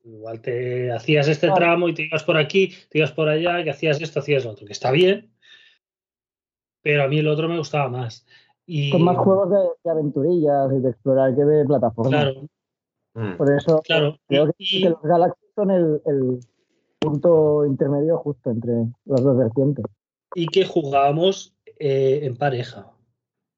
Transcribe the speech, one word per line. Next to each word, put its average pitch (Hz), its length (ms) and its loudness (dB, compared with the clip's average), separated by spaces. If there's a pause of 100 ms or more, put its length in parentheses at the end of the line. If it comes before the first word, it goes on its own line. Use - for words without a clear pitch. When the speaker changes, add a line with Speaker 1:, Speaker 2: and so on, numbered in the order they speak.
Speaker 1:
igual 113 360 -16
te 123 520 -6
hacías 143 360 0
este 156 200 0
Speaker 2:
Claro. 185 120 2
Speaker 1:
tramo 170 280 2
y 160 60 -2
te 156 100 -8
ibas 156 200 -6
por 160 120 0
aquí, 185 360 0 (160)
te 151 100 -4
ibas 143 140 0
por 156 160 -2
allá, 170 360 -2
que 151 60 -4
hacías 147 300 -2
esto, 151 200 -6
hacías 139 240 0
lo 113 80 -10
otro, 101 140 -20
que - 60 -18
está - 180 -4
bien, 185 400 2 (1500)
pero 147 200 2
a 135 60 0
mí 151 100 0
el 151 100 2
otro 156 200 0
me 170 100 -4
gustaba 147 300 -4
más. 123 380 -10 (380)
Y 143 260 -4
Speaker 2:
Con 165 120 4
más 180 140 4
juegos 190 340 2
de, 202 60 2 (260)
de 170 80 -2
aventurillas 147 840 0
y 135 80 0
de 127 100 0
explorar 135 440 2
que 143 100 2
de 151 200 4
plataforma. 120 460 0
Speaker 1:
Claro. 139 360 -2 (680)
Speaker 3:
Mm. 104 220 -6
Speaker 2:
Por 139 160 2
eso 156 300 2
Speaker 1:
Claro. 151 360 -2 (100)
Speaker 2:
creo 143 180 2
que, 147 120 0
Speaker 1:
Y, 190 240 -4
Speaker 2:
que 180 80 4
los 165 120 -4
Galaxy 170 380 2 (140)
son 202 160 0
el, 160 360 2
el 131 320 0 (640)
punto 151 680 2
intermedio 143 520 0
justo 143 320 -6
entre 113 220 -4 (340)
las 131 160 0
dos 135 140 2
vertientes. 131 480 0 (500)
Speaker 1:
y 170 120 -4
que 185 180 2
jugábamos, 151 880 0 (260)
eh, 135 440 0
en 123 120 -6
pareja. 131 540 -6 (680)